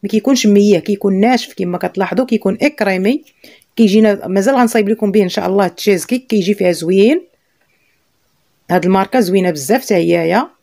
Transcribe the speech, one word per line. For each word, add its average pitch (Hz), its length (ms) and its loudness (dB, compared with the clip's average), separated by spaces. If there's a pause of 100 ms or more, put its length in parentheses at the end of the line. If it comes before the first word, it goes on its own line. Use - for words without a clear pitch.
ما 202 60 -8
كيكونش 240 380 0
ميه، 202 320 4
كيكون 196 420 -2
ناشف 240 340 0
كما 180 240 -6
كتلاحظوا، 190 480 -4
كيكون 214 360 -2
اكريمي، 208 640 -2 (520)
كيجينا 214 500 0
مازال 196 280 0
غنصايب 233 340 0
لكم 208 240 -2
به 208 100 4
ان 185 60 0
شاء 180 180 -4
الله 190 200 0
التشيز 180 400 -2
كيك، 254 200 -4
كيجي 202 280 0
فيها 180 180 0
زوين. 196 540 2 (1400)
هاد 175 140 0
الماركه 190 360 0
زوينه 185 300 0
بزاف 156 320 -2
حتى - 120 -2
هيايا 170 560 0 (120)